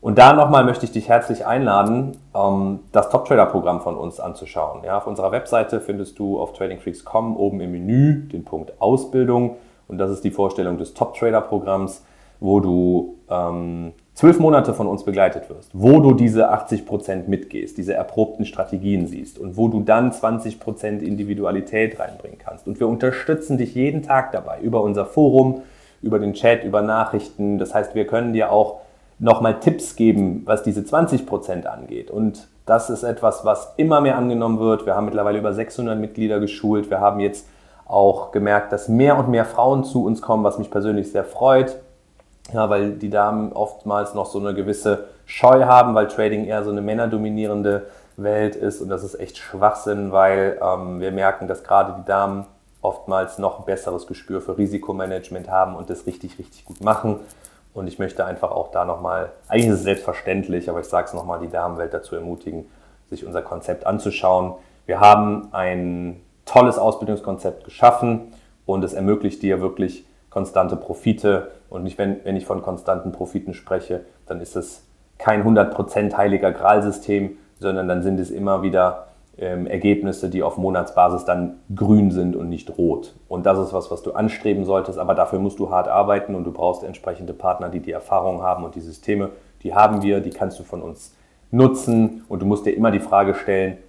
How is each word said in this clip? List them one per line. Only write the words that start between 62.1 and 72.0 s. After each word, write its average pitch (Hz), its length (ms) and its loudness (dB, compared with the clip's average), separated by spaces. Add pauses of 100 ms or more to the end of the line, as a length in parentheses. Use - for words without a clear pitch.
ermutigen, 82 500 -12 (460)
sich - 160 -14
unser 85 160 -6
Konzept - 440 -8
anzuschauen. 92 680 0 (320)
Wir 92 120 -4
haben 104 540 6
ein 90 680 -6 (260)
tolles 123 320 6
Ausbildungskonzept 104 840 -2
geschaffen 120 680 2 (320)
und 95 180 -2
es 92 120 -4
ermöglicht 101 480 0
dir 95 180 0
wirklich 92 460 -4 (240)
konstante 95 460 0
Profite. 101 760 0 (180)
Und 90 140 -12
nicht, 90 160 -12
wenn, 98 260 -4